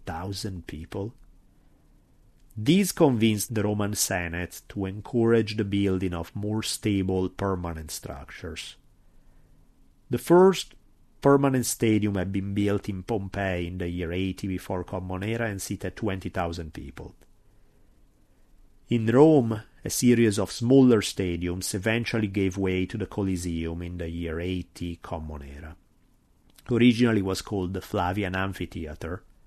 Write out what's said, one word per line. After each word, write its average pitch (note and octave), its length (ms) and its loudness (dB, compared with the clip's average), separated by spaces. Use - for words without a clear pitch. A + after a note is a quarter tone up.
thousand F#2+ 600 -8
people? G2 480 -10
This E3+ 340 4
convinced A2+ 640 4
the G#2 100 0
Roman G#2 300 0
Senate F2 760 -4
to G2 160 -4
encourage A2 720 2
the G#2+ 80 0
building F#2+ 500 0
of E2+ 200 -8
more G#2+ 280 -4
stable F#2+ 640 0
permanent F2 640 -4
structures. - 840 -12
The A#2+ 100 0
first F3+ 560 6
permanent C#3 460 4
stadium G#2+ 480 2
had F#2+ 180 -2
been G2 220 -4
built G2+ 340 0
in F#2+ 140 -6
Pompeii G2 640 -4
in F2+ 120 -8
the F2 100 -4
year F2 220 -4
eighty F#2 380 -4
before F2+ 360 -4
Common F#2 380 -6
Era A2+ 260 -4
and G2 120 -8
seated F#2+ 360 -8
twenty F#2+ 340 -4
thousand E2+ 420 -6
people. - 420 -14
In A2+ 180 0
Rome, A#2+ 560 6
a A2+ 80 -6
series A#2 480 4
of F#2+ 140 -2
smaller B2 480 6
stadiums F2 720 -4
eventually A2 520 0
gave G2 320 -2
way F#2 260 0
to G#2+ 140 -6
the F#2+ 80 -4
Colosseum F2 760 -4
in F2 140 -8
the E2+ 120 -8
year E2 300 -6
eighty F2 580 -6
Common D2+ 460 -10
Era. C#2+ 340 -16
Originally A#2 520 4
was F#2+ 180 -4
called F#2+ 320 -4
the F#2+ 80 -6
Flavian F#2+ 560 -2
Amphitheater, F2 880 -6